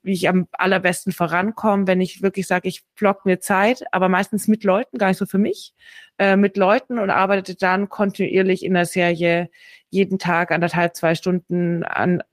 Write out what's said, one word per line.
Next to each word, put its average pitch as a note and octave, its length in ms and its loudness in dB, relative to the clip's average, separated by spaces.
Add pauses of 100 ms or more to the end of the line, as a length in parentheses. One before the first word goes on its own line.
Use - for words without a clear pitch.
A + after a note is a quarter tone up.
wie G3 120 -4
ich F#3 140 -2
am F#3 260 2
allerbesten F#3 600 0
vorankomme, G3 720 0
wenn F#3 160 2
ich - 220 -4
wirklich F#3+ 240 -2
sage, F3+ 200 -2
ich - 160 -8 (120)
block G3 320 0
mir F3+ 120 2
Zeit, G#3 520 0
aber F#3 180 2
meistens F#3+ 380 -2
mit G#3+ 160 2
Leuten, G3+ 340 0
gar G3 120 2
nicht F#3+ 100 0
so F#3+ 80 -4
für - 100 -4
mich, B3+ 380 -2 (420)
äh, G3 180 4
mit G3 220 2
Leuten G#3+ 400 2
und G3+ 140 -2
arbeite F#3+ 420 0
dann F#3+ 360 -2
kontinuierlich F#3+ 760 0
in F#3 80 -2
der F3 120 2
Serie E3+ 640 0 (400)
jeden F#3+ 260 0
Tag F3 340 0
anderthalb, E3+ 440 0
zwei E3 180 0
Stunden F3 680 -2
an, F3 380 0 (120)